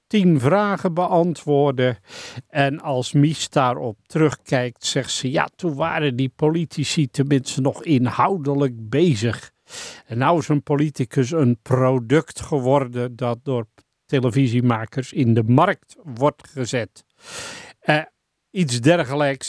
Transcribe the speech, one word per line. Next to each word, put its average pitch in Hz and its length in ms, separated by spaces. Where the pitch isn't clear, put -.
tien 180 340
vragen 190 540
beantwoorden. 147 1040
En 143 320
als 127 320
Mies 151 360
daarop 127 480
terugkijkt, 135 760
zegt - 260
ze, - 200
"Ja, 147 260
toen 170 180
waren 151 420
die 131 200
politici 156 760
tenminste 139 500
nog 135 240
inhoudelijk 139 1040
bezig. 120 600
En 117 120
nou 156 200
is 143 100
een 147 140
politicus 143 680
een 135 320
product 131 800
geworden 123 760
dat 120 260
door 123 220
televisiemakers 123 1040
in 120 220
de 113 80
markt 143 540
wordt 135 380
gezet." 120 520
Eh, 151 180
iets 135 300
dergelijks 143 680